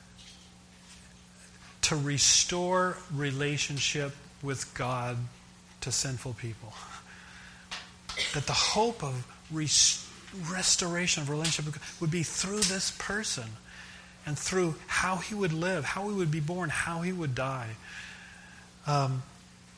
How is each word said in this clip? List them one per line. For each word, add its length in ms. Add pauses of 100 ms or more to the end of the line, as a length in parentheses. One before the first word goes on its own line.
(1800)
to 160
restore 1000 (180)
relationship 1000 (260)
with 320
God 440 (640)
to 100
sinful 420
people. 380 (1600)
That 120
the 80
hope 500
of 240 (240)
res-, 560 (420)
restoration 720
of 60
relationship 360
with 100
God 80 (160)
would 120
be 120
through 380
this 300
person 540 (800)
and 120
through 380 (120)
how 300
he 160
would 200
live, 300
how 240
he 80
would 160
be 80
born, 300
how 320
he 100
would 240
die. 340 (1160)
Um, 360 (540)